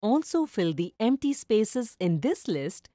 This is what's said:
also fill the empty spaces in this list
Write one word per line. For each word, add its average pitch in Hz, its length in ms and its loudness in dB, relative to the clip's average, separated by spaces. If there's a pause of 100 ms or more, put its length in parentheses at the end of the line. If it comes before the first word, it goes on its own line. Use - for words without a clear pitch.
also 302 460 2
fill 175 260 0
the 170 260 -4
empty 262 360 0
spaces 220 640 0
in 170 200 2
this 285 280 -2
list 151 460 -6